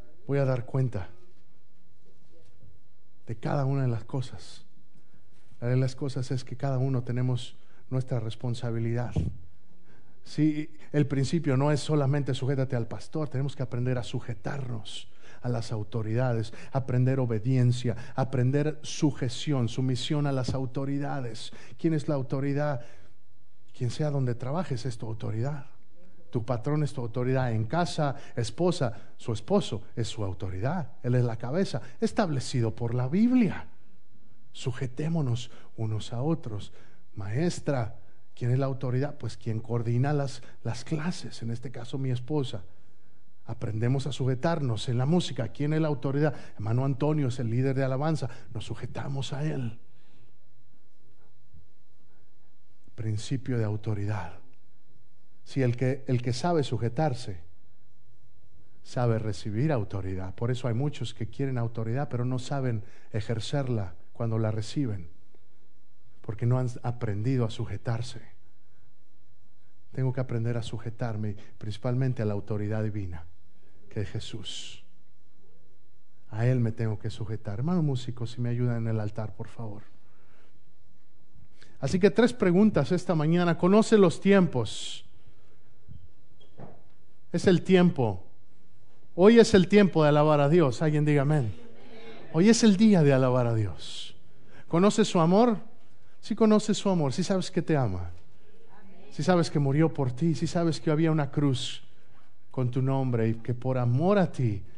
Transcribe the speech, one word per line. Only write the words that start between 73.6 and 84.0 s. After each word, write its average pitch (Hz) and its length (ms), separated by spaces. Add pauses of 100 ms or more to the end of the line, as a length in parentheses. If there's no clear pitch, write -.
De 101 80
Jesús. - 800 (1500)
A 113 160
Él 127 140
me 113 120
tengo 110 280
que 110 100
sujetar. 101 500
Hermano 170 220
músico, 123 460
si 123 140
me 120 80
ayuda 120 280
en 113 100
el 110 120
altar, 107 360
por 113 120
favor. 107 360 (2000)
Así 139 200
que 196 120
tres 240 220
preguntas 185 580
esta 180 240
mañana. 165 420
Conoce 208 400
los 185 220